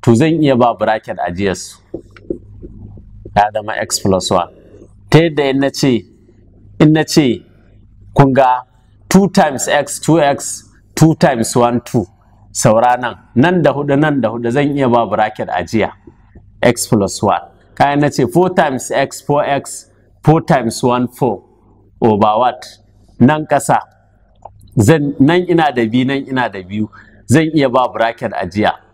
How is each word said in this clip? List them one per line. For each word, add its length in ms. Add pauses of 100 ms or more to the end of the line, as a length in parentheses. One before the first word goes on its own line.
To 120
zan 280
iya 140
ba 180
bracket 440
ajiyarsu. 580 (1600)
Ya 160
zama 240
X 240
plus 300
one. 180 (600)
Ta 80
yadda 320
in 100
na 100
ce, 340 (760)
in 120
na 120
ce, 400 (720)
kun 160
ga 300 (460)
two 200
times 400
X, 320
two 200
X, 440 (320)
two 200
times 380
one, 280
two. 240 (460)
Saura 460
nan, 160 (220)
nan 260
da 100
huɗu, 260
nan 220
da 100
huɗu, 200
zan 260
iya 120
ba 180
bracket 420
ajiya. 440 (680)
X 260
plus 340
one. 200 (340)
Kayan 240
na 80
ce 240
four 220
times 360
X, 300
four 240
X, 460 (340)
four 160
times 420
one, 240
four. 380 (560)
Over 380
what? 280 (540)
Nan 260
ƙasa. 320 (1000)
Zan, 400
nan 280
ina 240
da 140
biyu, 200
nan 200
ina 220
da 140
biyu. 260 (420)
Zan 240
iya 160
ba 220
bracket 400
ajiya. 400 (220)